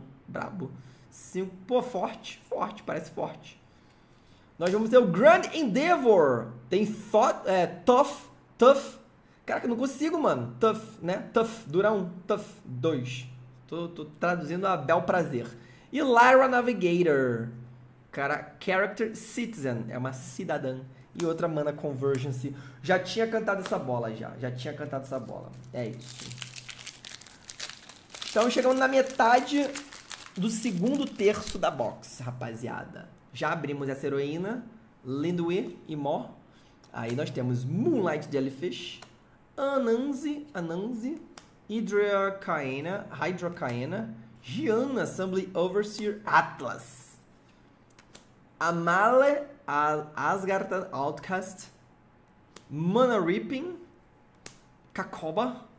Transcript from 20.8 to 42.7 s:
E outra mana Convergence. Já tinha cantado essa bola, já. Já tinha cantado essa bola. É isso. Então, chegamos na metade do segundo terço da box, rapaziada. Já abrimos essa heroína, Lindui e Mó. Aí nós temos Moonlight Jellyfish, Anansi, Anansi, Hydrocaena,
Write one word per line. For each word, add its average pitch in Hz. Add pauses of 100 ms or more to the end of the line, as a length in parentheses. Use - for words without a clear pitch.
E 170
outra 165
mana 151
Convergence. 139 (300)
Já 185
tinha 220
cantado 214
essa 185
bola, 120
já. -
Já 123
tinha 147
cantado 135
essa 131
bola. 92 (240)
É 123
isso. - (2000)
Então, 226
chegamos 254
na 262
metade 262 (640)
do 190
segundo 226
terço -
da 170
box, -
rapaziada. 120 (240)
Já 156
abrimos 143
essa 135
heroína, 156 (400)
Lindui 170
e 156
Mó. 151 (600)
Aí 117
nós 151
temos 123
Moonlight 175
Jellyfish, 139 (560)
Anansi, 277
Anansi, 214 (480)
Hydrocaena, 196